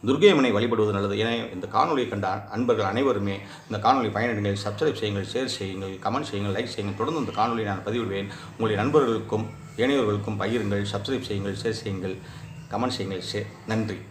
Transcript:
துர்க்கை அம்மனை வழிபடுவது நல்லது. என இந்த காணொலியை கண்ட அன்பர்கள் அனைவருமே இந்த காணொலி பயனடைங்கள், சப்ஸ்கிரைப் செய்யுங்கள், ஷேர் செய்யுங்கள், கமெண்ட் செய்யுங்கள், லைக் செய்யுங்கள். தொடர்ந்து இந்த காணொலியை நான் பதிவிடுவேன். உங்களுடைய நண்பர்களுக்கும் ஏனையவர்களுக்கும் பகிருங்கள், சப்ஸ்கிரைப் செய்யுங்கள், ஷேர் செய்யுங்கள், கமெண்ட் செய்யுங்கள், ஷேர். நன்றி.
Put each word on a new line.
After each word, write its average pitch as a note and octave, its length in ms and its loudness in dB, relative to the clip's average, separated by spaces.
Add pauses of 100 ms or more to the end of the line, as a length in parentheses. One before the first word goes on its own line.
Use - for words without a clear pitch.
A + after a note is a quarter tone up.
துர்க்கை D3+ 260 8
அம்மனை C3 240 6
வழிபடுவது A2 400 4
நல்லது. G2+ 260 0
என A2+ 80 2 (240)
இந்த F#2 180 -8
காணொலியை C3+ 380 2
கண்ட G2+ 160 -2 (300)
அன்பர்கள் A2 340 2
அனைவருமே G#2 440 2 (320)
இந்த G#2+ 180 -4
காணொலி A#2+ 320 4
பயனடைங்கள், G#2 480 0
சப்ஸ்கிரைப் A#2+ 360 0
செய்யுங்கள், G2+ 320 -2
ஷேர் B2+ 220 -2
செய்யுங்கள், F#2+ 400 -6 (100)
கமெண்ட் B2+ 240 -2
செய்யுங்கள், G2+ 280 -2
லைக் A#2+ 180 -2
செய்யுங்கள். G2+ 240 -4
தொடர்ந்து C#3+ 240 0
இந்த G#2+ 160 -4
காணொலியை A2+ 320 2
நான் F#2+ 160 -4
பதிவிடுவேன். G2+ 420 -2 (220)
உங்களுடைய G#2+ 320 0
நண்பர்களுக்கும் A#2 640 4 (380)
ஏனையவர்களுக்கும் G#2 600 2
பகிருங்கள், G#2 500 0
சப்ஸ்கிரைப் A#2 360 -4
செய்யுங்கள், G2 340 -2
ஷேர் A2 180 0
செய்யுங்கள், F#2+ 340 -4 (560)
கமெண்ட் A#2 260 -2
செய்யுங்கள், F#2+ 340 -4
ஷேர். G#2 200 -4 (220)
நன்றி. G#2 260 -2 (120)